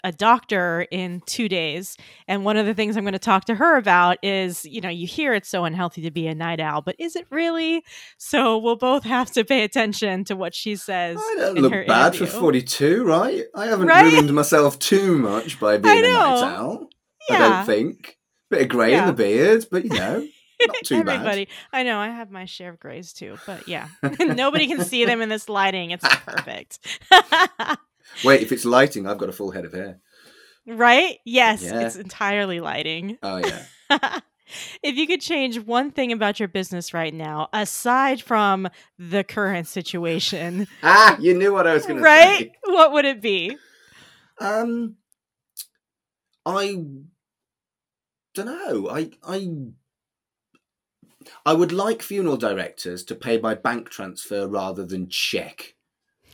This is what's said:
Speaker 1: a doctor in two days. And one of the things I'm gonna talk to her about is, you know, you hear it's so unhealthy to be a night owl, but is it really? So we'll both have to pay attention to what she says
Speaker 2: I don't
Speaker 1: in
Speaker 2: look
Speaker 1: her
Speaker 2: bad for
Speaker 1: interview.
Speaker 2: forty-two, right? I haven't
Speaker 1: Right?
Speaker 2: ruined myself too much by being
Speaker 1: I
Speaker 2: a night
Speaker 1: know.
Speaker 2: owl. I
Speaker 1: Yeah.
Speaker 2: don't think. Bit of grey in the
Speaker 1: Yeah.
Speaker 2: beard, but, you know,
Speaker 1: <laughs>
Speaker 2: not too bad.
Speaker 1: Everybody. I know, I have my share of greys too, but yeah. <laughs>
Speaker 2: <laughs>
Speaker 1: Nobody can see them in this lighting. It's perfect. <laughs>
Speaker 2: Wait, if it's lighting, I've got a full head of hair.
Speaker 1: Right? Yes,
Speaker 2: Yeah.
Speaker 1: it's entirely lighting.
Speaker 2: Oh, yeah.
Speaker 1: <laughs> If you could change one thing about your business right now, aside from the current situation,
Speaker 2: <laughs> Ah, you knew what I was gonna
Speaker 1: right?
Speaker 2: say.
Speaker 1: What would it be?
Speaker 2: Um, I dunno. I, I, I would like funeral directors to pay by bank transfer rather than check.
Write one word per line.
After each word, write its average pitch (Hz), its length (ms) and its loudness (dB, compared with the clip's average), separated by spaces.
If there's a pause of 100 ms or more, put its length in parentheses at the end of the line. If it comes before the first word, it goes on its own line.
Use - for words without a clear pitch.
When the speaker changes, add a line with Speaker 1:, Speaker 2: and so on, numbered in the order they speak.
Speaker 1:
a 185 80 -4
doctor 180 800 0
in 180 340 -8
two 220 240 -4
days. 170 480 -6 (300)
And 196 180 -4
one 214 100 2
of 214 120 2
the 214 80 -2
things 214 220 -2
I'm 202 60 -4
gonna 196 140 -4
talk 190 280 0
to 226 100 -2
her 302 220 4
about 180 440 4
is, 190 420 -2
you 160 160 -12
know, 180 100 -8
you 170 180 -8
hear 277 260 -2
it's 202 160 -4
so 175 160 -2
unhealthy 170 380 -6
to 165 80 -6
be 160 160 -4
a 160 80 -6
night 165 240 -6
owl, 151 240 -4
but - 160 -6
is 330 160 -8
it 349 160 -10
really? 330 520 -2 (360)
So 226 400 0
we'll 233 160 0
both 254 300 0
have 247 260 -2
to 226 120 0
pay 254 200 0
attention 208 640 -2
to 202 100 -8
what 180 180 -8
she 214 220 -8
says 175 440 -6
Speaker 2:
I 440 200 -4
don't - 180 -2
Speaker 1:
in 139 60 4
Speaker 2:
look 131 100 4
Speaker 1:
her - 140 -2
Speaker 2:
bad 131 280 4
for 180 100 -2
Speaker 1:
interview. 208 140 -6
Speaker 2:
forty-two, 151 680 0
right? 220 400 0 (100)
I 214 100 -6
haven't 196 220 0
Speaker 1:
Right? 330 160 10 (100)
Speaker 2:
ruined 147 220 6
myself 147 420 4
too 190 400 2
much 117 420 -4
by 208 200 4
being 381 160 6
Speaker 1:
I - 20 4
Speaker 2:
a 453 40 4 (120)
night 277 280 4
Speaker 1:
know. 262 60 0
Speaker 2:
owl. 302 420 -8 (420)
I - 20 2
Speaker 1:
Yeah. 381 60 4
Speaker 2:
don't 202 260 4
think. - 540 -4 (320)
Bit 156 100 2
of 123 80 2
grey 120 240 4
in - 60 6
the - 80 2
Speaker 1:
Yeah. 175 60 2
Speaker 2:
beard, 131 580 4
but, 180 120 -2
you 226 60 -4
know, 165 380 -4 (200)
Speaker 1:
<laughs> 466 200 0
Speaker 2:
not 480 80 -2 (100)
too 330 180 0
bad. 285 120 -2
Speaker 1:
Everybody. 202 320 -4 (260)
I 262 100 -2
know, 233 160 -2
I 208 80 -4
have 233 240 -14
my 185 140 -16
share 180 240 -16
of 170 100 -20
greys 156 320 -16
too, - 340 -18
but 190 220 -16
yeah. 165 200 -10 (140)
<laughs> 269 80 -2 (100)
Speaker 2:
<laughs> - 0 -
Speaker 1:
Nobody 285 480 0
can 269 180 -4
see 240 180 0
them 233 180 0
in 220 60 -4
this 214 220 -8
lighting. 190 420 -2
It's 175 160 -4
perfect. - 720 -2 (320)
<laughs> - 1120 2
Speaker 2:
Wait, 135 180 6
if 113 120 -4
it's 120 100 -6
lighting, 120 420 2
I've 101 120 -6
got 101 100 -8
a 92 60 -10
full 101 180 -10
head 87 140 -10
of 82 80 -18
hair. 92 260 -12 (680)
Speaker 1:
Right? 240 600 4
Yes, 226 380 2
Speaker 2:
Yeah. 226 180 -4
Speaker 1:
it's 117 160 -6
entirely 196 640 -6
lighting. 160 640 -8
Speaker 2:
Oh, 95 140 -6 (520)
yeah. 277 360 0
Speaker 1:
<laughs> - 40 -20 (540)
If 247 120 -4
you 294 120 -2
could 339 140 -2
change 262 380 -4
one 240 320 -2
thing 254 200 -4
about 208 280 -2
your 208 80 -4
business 180 460 -8
right 160 200 -6
now, 156 400 -8
aside 247 680 -2
from 196 480 0 (300)
the 180 240 -2
current 190 440 -4
situation, 175 1080 -6
Speaker 2:
<laughs> - 80 -18
Ah, 202 360 8
you 175 140 4
knew 196 180 2
what 185 140 2
I 165 80 4
was 151 140 2
gonna 269 140 -4
Speaker 1:
right? 330 380 10
Speaker 2:
say. - 140 -8 (180)
Speaker 1:
What 320 220 6
would 294 120 2
it 269 140 -2
be? 202 380 -4 (840)
Speaker 2:
Um, 226 560 -4 (1500)
I 190 380 -4 (1500)
dunno. 220 560 -8
I, 160 220 -6 (160)
I, 190 220 -8 (2000)
I 156 80 4
would 165 180 2
like 214 300 -4
funeral 180 360 -2
directors 92 680 -6
to 110 100 -10
pay 117 220 -2
by 113 180 -2
bank 117 340 -6
transfer 98 580 -10
rather 95 380 -6
than 92 240 -8
check. - 680 -8 (580)